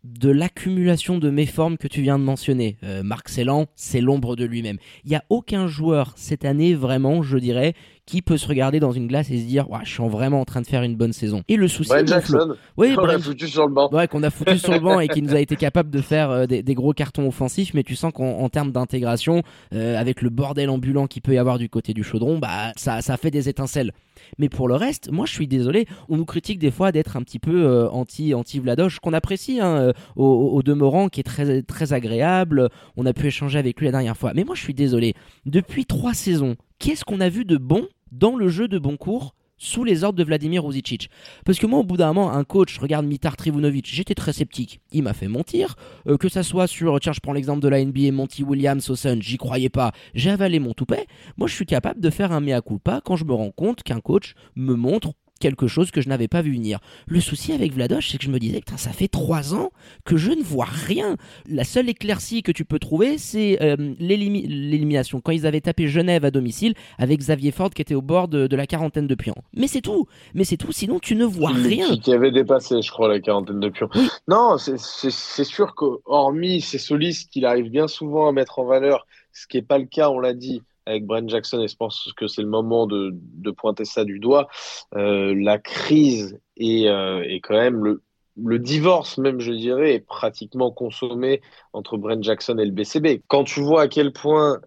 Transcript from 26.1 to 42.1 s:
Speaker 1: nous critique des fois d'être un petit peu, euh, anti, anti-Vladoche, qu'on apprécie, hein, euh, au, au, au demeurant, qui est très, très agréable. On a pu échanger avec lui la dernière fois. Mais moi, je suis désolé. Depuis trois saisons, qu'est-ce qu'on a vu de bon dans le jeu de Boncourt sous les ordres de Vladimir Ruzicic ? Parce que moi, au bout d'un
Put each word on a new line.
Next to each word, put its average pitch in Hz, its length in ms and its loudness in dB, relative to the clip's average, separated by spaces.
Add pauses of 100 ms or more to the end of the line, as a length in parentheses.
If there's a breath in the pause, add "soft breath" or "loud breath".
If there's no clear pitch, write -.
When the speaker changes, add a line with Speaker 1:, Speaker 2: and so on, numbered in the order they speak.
Speaker 1:
nous 160 100 0
critique 175 340 -6
des 151 120 2
fois 185 220 0
d'être 156 240 -2
un 123 60 -6
petit - 160 -12
peu, 170 260 2
euh, 123 240 4
anti, 143 440 -2
anti-Vladoche, 131 680 -2
qu'on 165 120 -4
apprécie, 190 480 -2
hein, 180 160 2
euh, 127 180 4 (220 loud breath)
au, - 80 2
au, 131 320 6
au 135 80 4
demeurant, 147 460 4
qui - 100 -6
est 131 40 -4
très, 143 380 0
très 147 300 -6
agréable. 135 800 2 (260 loud breath)
On 123 100 -4
a 127 60 4
pu 139 160 -2
échanger 139 320 -2
avec 127 200 -2
lui 151 80 0
la 127 40 2
dernière 127 240 -2
fois. 113 180 -4
Mais 175 120 0
moi, 339 100 -8
je - 60 -10
suis - 120 -6
désolé. 123 400 2 (320 soft breath)
Depuis 185 400 0
trois 240 280 -2
saisons, 139 420 0 (240)
qu'est-ce - 240 -2
qu'on 202 160 -4
a 185 80 2
vu 185 160 -2
de 175 140 4
bon 165 300 0 (240)
dans 202 260 2
le 208 100 2
jeu 180 220 0
de 196 100 -2
Boncourt 143 560 -4 (220)
sous - 260 -6
les 180 200 2
ordres 202 140 0
de 175 60 2
Vladimir 156 400 0
Ruzicic ? 135 460 -6 (360 loud breath)
Parce 185 120 4
que - 80 2
moi, 247 140 4
au 262 40 2
bout 180 140 0
d'un 160 160 4